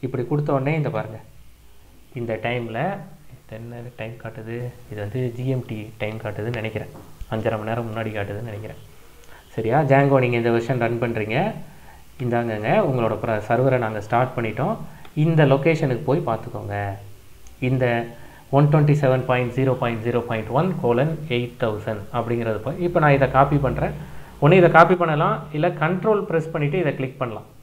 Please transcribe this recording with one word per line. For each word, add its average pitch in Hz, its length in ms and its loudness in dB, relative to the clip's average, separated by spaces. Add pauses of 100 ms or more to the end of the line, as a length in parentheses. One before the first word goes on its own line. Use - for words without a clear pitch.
இப்படி 127 240 -4
கொடுத்த 147 260 0
உடனே 135 240 0
இந்த 131 160 -2
பாருங்க. 110 220 -8 (1000)
இந்த 113 120 -4 (140)
டைம்ல 117 320 -4 (540)
இது - 280 -18
என்ன 120 200 -14 (200)
time 113 140 -10 (100)
காட்டுது? 113 320 -10 (340)
இது 104 140 -10
வந்து 104 160 -4 (180)
ஜி 123 160 -4
எம் 123 160 -4
T 110 80 -6 (240)
time 110 220 -6
காட்டுதுன்னு 107 360 -6
நினைக்கிறேன். 107 320 -8 (400)
அஞ்சரை 110 260 -2
மணி 107 120 -6
நேரம் 117 180 -4
முன்னாடி 110 300 -6
காட்டுதுன்னு 101 340 -6
நினைக்கிறேன். 104 280 -12 (760)
சரியா? 113 240 0 (120)
Django 139 340 6
நீங்க 120 160 2
இந்த 117 140 2
version 117 300 0
run 117 180 -2
பண்றீங்க. 110 360 -2 (840)
இந்தாங்கங்க 117 460 -2 (200)
உங்களோட 117 240 2 (100)
ப்ர-, 110 240 -2
சர்வரை 127 380 4
நாங்க 107 200 -4
start 127 300 2
பண்ணிட்டோம். 123 380 -2 (500)
இந்த 160 180 6 (100)
லொகேஷனுக்கு 151 580 2
போய் 156 200 2
பார்த்துக்கோங்க. 104 460 -6 (920)
இந்த 131 160 2 (720)
ஒன் 147 160 6
டுவெண்ட்டி 147 300 6
செவன் 127 260 2
பாயிண்ட் 123 300 2
ஜீரோ 131 140 4 (100)
பாயிண்ட் 117 240 -2
ஜீரோ 120 220 0
பாயிண்ட் 113 300 -4
ஒன் 180 100 2 (140)
கோலன் 123 300 2 (240)
எயிட் 120 260 -4
தௌசண்ட் 107 400 -4 (160)
அப்படிங்கிறது 117 460 -2
போய், 160 220 -6
இப்போ 175 180 2
நான் 143 140 6
இதை 131 180 4
copy 139 280 6
பண்றேன். 147 300 0 (480)
ஒண்ணு 165 200 8
இதை 165 160 8
copy 175 240 8
பண்ணலாம், 165 340 2 (200)
இல்ல 156 120 2 (160)
control 196 440 2
press 160 260 -2
பண்ணிட்டு 151 280 0
இதை 143 160 0
click 131 240 -6
பண்ணலாம். 110 260 -8 (140)